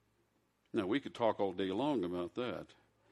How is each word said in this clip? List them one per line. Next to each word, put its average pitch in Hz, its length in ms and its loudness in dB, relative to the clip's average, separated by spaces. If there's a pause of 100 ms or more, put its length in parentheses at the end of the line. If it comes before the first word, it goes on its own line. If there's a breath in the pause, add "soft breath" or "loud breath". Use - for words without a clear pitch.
(720)
Now, 98 160 0
we 131 140 2
could 101 120 -10
talk 107 280 2
all 98 100 2
day 95 200 0
long 120 340 0
about 87 300 -4
that. 95 320 -6 (440 soft breath)